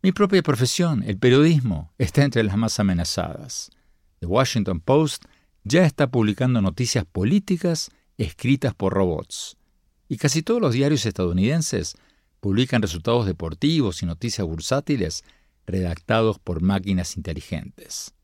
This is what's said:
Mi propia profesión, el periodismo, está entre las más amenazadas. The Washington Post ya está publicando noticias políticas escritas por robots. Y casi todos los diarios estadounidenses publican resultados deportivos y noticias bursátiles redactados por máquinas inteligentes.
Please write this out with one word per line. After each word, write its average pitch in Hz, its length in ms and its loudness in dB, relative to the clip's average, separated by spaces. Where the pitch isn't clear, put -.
Mi 190 120 2
propia 196 300 4
profesión, 131 600 0
el 101 140 -4
periodismo, 127 800 4
está 139 260 2
entre 117 200 2
las 101 140 0
más 110 220 -2
amenazadas. 87 920 -2
The 85 80 -8
Washington 98 520 0
Post 143 460 0
ya 165 220 4
está 143 240 0
publicando 120 520 2
noticias 98 440 -2
políticas 170 880 0
escritas 123 560 -2
por 95 200 -2
robots. - 640 -2
Y 147 100 -4
casi 151 240 0
todos 226 200 0
los 135 120 2
diarios 139 320 2
estadounidenses 95 880 -2
publican 113 420 0
resultados 98 440 0
deportivos 95 760 -2
y - 20 -6
noticias 90 420 -4
bursátiles 90 760 -4
redactados 95 760 0
por 82 220 -6
máquinas 95 560 0
inteligentes. - 960 -10